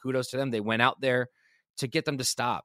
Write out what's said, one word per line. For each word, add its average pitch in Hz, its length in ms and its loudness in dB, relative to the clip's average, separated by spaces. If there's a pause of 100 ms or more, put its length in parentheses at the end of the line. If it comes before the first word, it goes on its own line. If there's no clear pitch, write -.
Kudos 131 280 -2
to 127 80 -4
them. 135 120 -2
They 113 100 -2
went 110 200 0
out 127 220 4
there 127 260 2 (480)
to 139 100 -4
get 156 200 -2
them 143 120 0
to 127 60 -2
stop. 120 400 -2